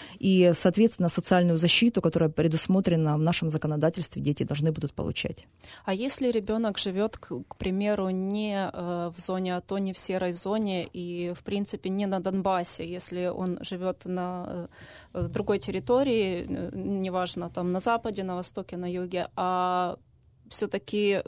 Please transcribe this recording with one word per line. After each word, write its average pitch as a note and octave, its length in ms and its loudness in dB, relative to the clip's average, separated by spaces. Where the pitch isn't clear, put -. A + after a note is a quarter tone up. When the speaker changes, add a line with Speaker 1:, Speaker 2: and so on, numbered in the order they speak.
Speaker 1:
и, F#3 320 8
соответственно, F#3 560 4
социальную F3 480 4
защиту, F#3 420 4
которая E3 300 2
предусмотрена D#3+ 880 4
в - 40 2
нашем E3 280 2
законодательстве, D3+ 720 0
дети C#3+ 220 0
должны D3 280 0
будут D3+ 220 -6
получать. - 520 -6
Speaker 2:
А G3 80 -2
если B3 380 -2
ребёнок A3 480 0
живёт, G3+ 400 -2
к, - 300 -10
к - 100 -18
примеру, G3 520 0
не, G3 640 -2
э, F3 440 -4
в F3+ 40 -14
зоне F#3 360 -2
ато, F#3+ 220 -4
не F#3+ 140 -2
в F#3 60 -8
серой F#3 340 -2
зоне F#3+ 640 -2
и, F3 400 -6
в - 80 -14
принципе, G3+ 320 -4
не G3+ 160 0
на F#3+ 140 0
Донбассе, F#3 640 0
если F3+ 300 -4
он F#3 260 -4
живёт F#3 440 -4
на, F3+ 600 -6
э, - 140 -2
другой G3+ 300 0
территории, G3+ 920 0
э, F3+ 280 -6
неважно, F#3 720 -2
там, F3+ 220 -2
на F#3 80 0
западе, A#3 420 0
на F#3 140 -4
востоке, F3+ 400 -8
на F3+ 100 -6
юге, F3+ 400 -4
а F3+ 600 0
всё-таки G3+ 800 0